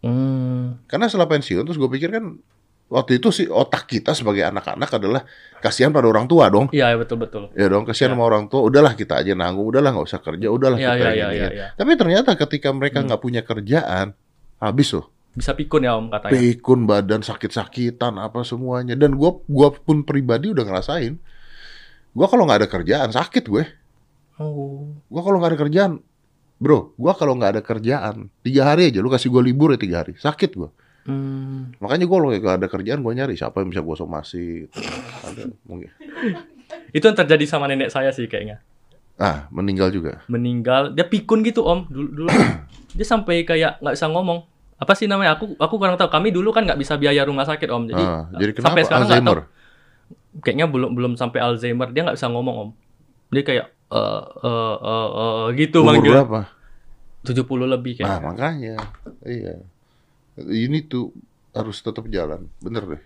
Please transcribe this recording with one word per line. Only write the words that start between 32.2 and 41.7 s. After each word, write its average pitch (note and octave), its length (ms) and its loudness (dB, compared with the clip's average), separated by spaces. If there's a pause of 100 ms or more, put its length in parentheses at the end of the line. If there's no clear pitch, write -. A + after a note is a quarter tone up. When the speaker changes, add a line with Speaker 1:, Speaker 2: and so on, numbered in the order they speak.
Speaker 2:
nggak G2 280 0
ada F#2 120 -2
kerjaan, G#2 300 -4
gua A#2 120 -4
nyari C3 220 -4
siapa - 260 -6
yang F#2+ 80 -2
bisa F2+ 120 -6
gua D#2+ 140 -6
somasi. E2 720 -10 (580)
Ada, - 300 -14 (100)
mungkin. - 300 -16 (520)
Speaker 1:
<laughs> - 520 -14
Itu - 80 -4
yang G#3+ 140 6
terjadi D3+ 280 4
sama C#3+ 200 -2
nenek C3+ 220 -2
saya C3+ 220 -2
sih B2 140 -6
kayaknya. G#2+ 400 -10 (500)
Speaker 2:
Ah, D2 340 -2
meninggal F#2+ 420 0
juga? E2+ 360 -6
Speaker 1:
Meninggal, A#2+ 680 0
dia E3 120 0
pikun A3 380 0
gitu, A3+ 200 0
Om. F3 240 2